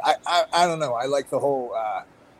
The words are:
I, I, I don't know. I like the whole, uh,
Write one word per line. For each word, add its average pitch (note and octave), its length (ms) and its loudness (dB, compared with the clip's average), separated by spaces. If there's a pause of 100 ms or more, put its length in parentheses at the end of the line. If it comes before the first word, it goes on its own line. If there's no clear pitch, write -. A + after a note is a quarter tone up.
I, D#3 100 2 (120)
I, E3+ 260 2
I F3 140 4
don't E3 120 -2
know. C3+ 160 -2
I A#2+ 120 -2
like C#3 240 -2
the C#3 80 0
whole, C3+ 380 -2
uh, G#2+ 260 -4 (380)